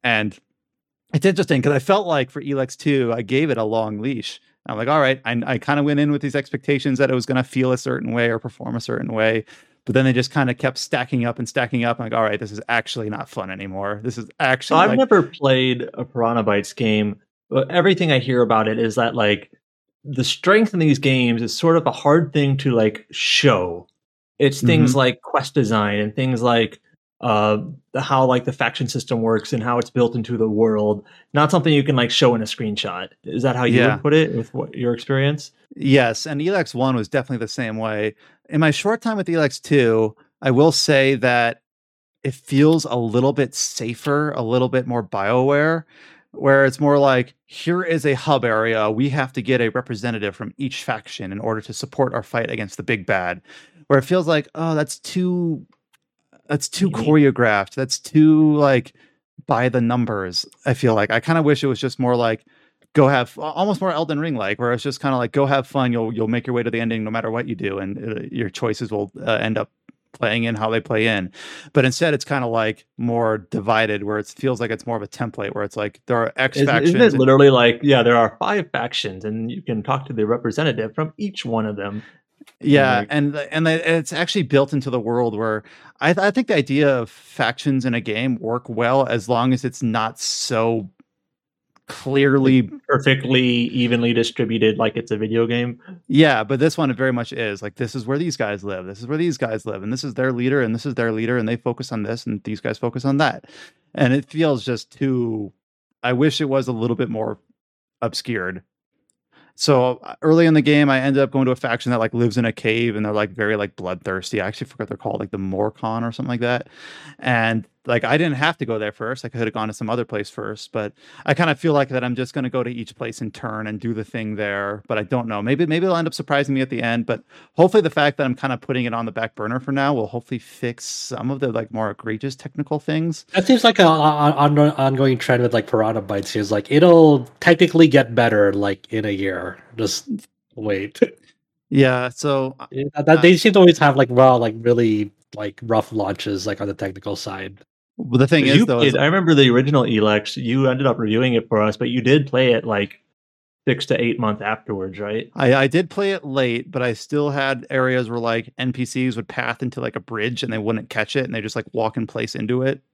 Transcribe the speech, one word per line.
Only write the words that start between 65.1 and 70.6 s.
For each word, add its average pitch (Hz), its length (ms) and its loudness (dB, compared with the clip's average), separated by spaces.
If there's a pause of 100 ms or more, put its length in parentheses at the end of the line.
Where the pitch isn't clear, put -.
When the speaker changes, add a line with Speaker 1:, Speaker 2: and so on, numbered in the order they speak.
Speaker 1:
like, 120 160 -4
"Go 139 120 4
have 135 220 0
fun. 127 240 -2
You'll, 113 220 -2
you'll 110 160 -2
make 120 180 -4
your 127 60 -4
way 120 100 0
to 113 80 -2
the 113 80 -4
ending 113 240 -2
no 107 80 -6
matter 113 180 -4
what 113 200 -6
you 110 60 -6
do, 98 240 -6
and, 98 180 -8
uh, 107 240 -8 (100)
your 107 180 -4
choices 107 420 -6
will, 104 280 -6
uh, 113 220 -2
end 110 160 -2
up 107 120 -4 (440)
playing 117 300 -2
in 117 120 -2
how 110 140 -2